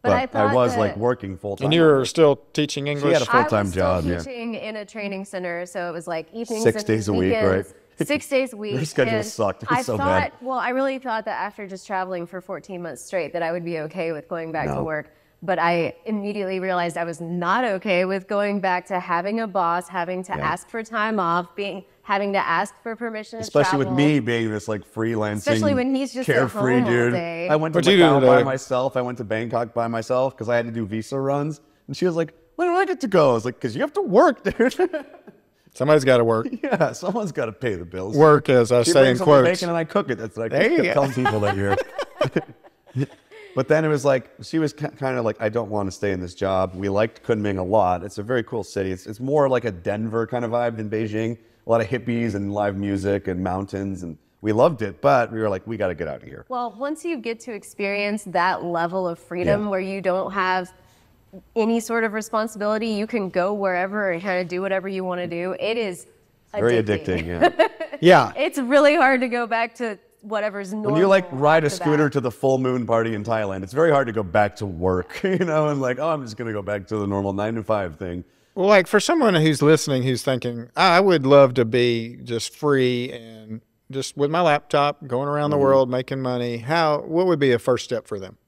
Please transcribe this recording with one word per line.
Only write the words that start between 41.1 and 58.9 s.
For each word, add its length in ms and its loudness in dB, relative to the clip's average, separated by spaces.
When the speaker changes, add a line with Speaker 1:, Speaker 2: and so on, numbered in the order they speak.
Speaker 2:
people 280 0
that 160 0
you're 240 0
<laughs> 60 -6
But 140 -2
then 180 2
it 20 2
was 160 0
like, 260 0
she 160 -4
was 160 -2
ki-, 140 -8
kinda 240 -4
like, 180 -2
"I 80 -2
don't 220 -4
wanna 200 -4
stay 220 -4
in 80 -4
this 140 -10
job." 400 0
We 160 -4
liked 320 -2
Kunming 360 0
a 40 -2
lot. 420 2
It's 140 -12
a 40 -8
very 200 -2
cool 200 -6
city. 300 -4
It's, 140 -10
it's 120 -12
more 300 2
like 160 2
a 60 -2
Denver 560 -4
kind 180 -4
of 60 -4
vibe 260 -2
than 140 -6
Beijing. 480 -4
A 40 -2
lot 100 4
of 60 0
hippies 480 -2
and 180 -4
live 240 -2
music 520 -2
and 140 -4
mountains, 600 -4
and 160 -12
we 100 -2
loved 300 2
it, 180 -8
but 320 2
we 80 -6
were 80 0
like, 180 -4
"We 120 -8
gotta 160 0
get 120 -6
out 100 -8
of 80 -18
here." 260 -18
Speaker 1:
Well, 280 -6
once 240 -8
you 140 -6
get 240 -10
to 140 -14
experience 720 -4
that 380 0
level 460 -2